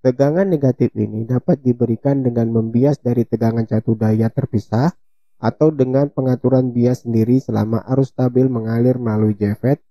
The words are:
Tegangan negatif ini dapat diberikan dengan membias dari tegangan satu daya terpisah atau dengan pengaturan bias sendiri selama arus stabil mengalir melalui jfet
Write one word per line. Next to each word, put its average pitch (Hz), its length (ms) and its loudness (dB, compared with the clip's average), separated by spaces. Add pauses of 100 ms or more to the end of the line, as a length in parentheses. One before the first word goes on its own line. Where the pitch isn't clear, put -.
Tegangan 143 480 2
negatif 139 480 0
ini 107 320 -4
dapat 131 320 0
diberikan 123 640 0
dengan 117 320 0
membias 117 480 0
dari 120 240 0
tegangan 117 400 -2
satu 110 320 -2
daya 110 320 0
terpisah 127 640 -2 (480)
atau 151 240 0
dengan 135 400 0
pengaturan 127 640 0
bias 120 320 0
sendiri 113 320 2
selama 110 560 -2
arus 131 240 -2
stabil 127 320 2
mengalir 117 480 0
melalui 107 400 0
jfet 104 540 -2